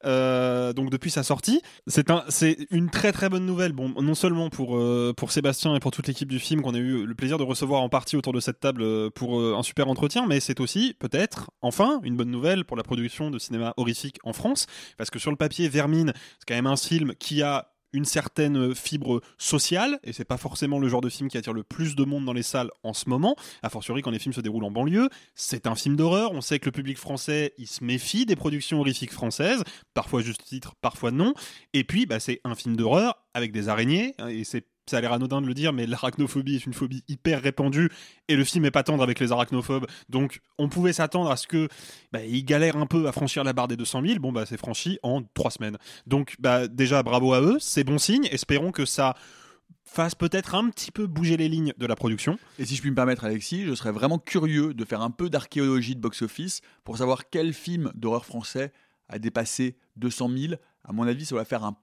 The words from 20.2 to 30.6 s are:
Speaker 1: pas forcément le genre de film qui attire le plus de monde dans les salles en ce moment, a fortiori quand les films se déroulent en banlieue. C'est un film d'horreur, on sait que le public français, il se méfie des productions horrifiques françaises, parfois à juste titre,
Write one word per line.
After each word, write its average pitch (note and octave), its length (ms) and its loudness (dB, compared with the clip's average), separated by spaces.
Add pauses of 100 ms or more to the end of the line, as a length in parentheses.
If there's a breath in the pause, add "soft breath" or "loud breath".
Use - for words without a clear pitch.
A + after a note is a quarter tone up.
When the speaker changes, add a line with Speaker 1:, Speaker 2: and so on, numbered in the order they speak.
Speaker 1:
pas B2 120 -2
forcément C#3+ 420 -2
le C3+ 100 2
genre B2 120 2
de B2+ 80 -2
film C3+ 200 -4
qui B2 100 -4
attire A2+ 160 -6
le G#2+ 80 -4
plus D#3 340 -4
de C#3 80 4
monde C#3 200 0
dans B2+ 80 -2
les B2 100 -2
salles B2 280 -2 (120)
en A2 100 -6
ce - 160 -6
moment, D#3 280 2 (260 loud breath)
a A2+ 80 -4
fortiori A#2+ 320 -6
quand C3 80 -4
les A2+ 80 -2
films B2 160 -4
se B2+ 60 -6
déroulent A2 240 -2
en G2+ 60 -4
banlieue. D#3+ 380 2 (260 loud breath)
C'est - 320 -6
un A2+ 80 0
film C#3 220 0
d'horreur, F#3 360 2
on C#3 100 -6
sait D3 160 0
que - 80 -4
le C3 60 0
public C3+ 260 -8
français, D3 600 -4
il A#2+ 80 -14
se - 160 -10
méfie B2+ 440 0
des F#3+ 100 2
productions D3 440 -2
horrifiques C3 320 0
françaises, E3+ 520 0 (300 loud breath)
parfois A#2 260 0
à - 20 -2
juste A2+ 220 -6
titre, - 360 -12